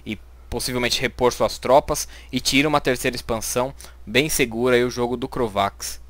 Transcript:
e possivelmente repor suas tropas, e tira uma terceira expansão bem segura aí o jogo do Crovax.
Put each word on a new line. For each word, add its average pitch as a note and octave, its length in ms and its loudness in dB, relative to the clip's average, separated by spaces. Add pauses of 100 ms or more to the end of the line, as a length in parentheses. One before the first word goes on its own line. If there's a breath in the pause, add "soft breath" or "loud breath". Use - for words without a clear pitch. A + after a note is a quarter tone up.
e G#2+ 140 -6 (300)
possivelmente B2 520 -2
repor B2 320 2
suas - 260 0
tropas, C#3+ 500 4 (240 soft breath)
e B2+ 80 -2
tira C#3 280 2
uma D3 120 2
terceira B2+ 340 0
expansão B2 580 -2 (320 soft breath)
bem B2+ 240 2
segura B2 460 2
aí A#2+ 80 6
o B2 80 0
jogo B2 260 -2
do B2 120 -6
Crovax. G2+ 800 -4